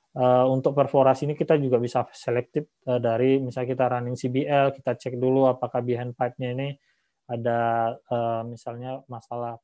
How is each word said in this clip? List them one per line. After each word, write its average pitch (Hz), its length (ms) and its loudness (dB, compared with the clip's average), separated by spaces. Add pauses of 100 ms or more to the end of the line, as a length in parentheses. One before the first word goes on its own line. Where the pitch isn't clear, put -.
(120)
eh, 127 320 4
untuk 131 320 0
perforasi 135 480 4
ini 147 120 -2
kita 160 200 2
juga 127 240 2
bisa 120 320 -2
selektif, 123 560 -4 (160)
eh, 123 160 0
dari 123 400 2
misalnya 127 320 -6
kita 127 120 0 (120)
running 123 240 -4
C 127 80 -2
B 131 160 0
L, 139 320 2
kita - 160 -4
cek 127 240 -8
dulu 131 320 4
apakah 127 320 -2
behind 120 320 -4
pipe-nya 123 400 -4
ini 135 160 -6 (640)
ada, 117 640 0
eh, 117 480 -4
misalnya 120 640 -12
masalah, 120 560 -10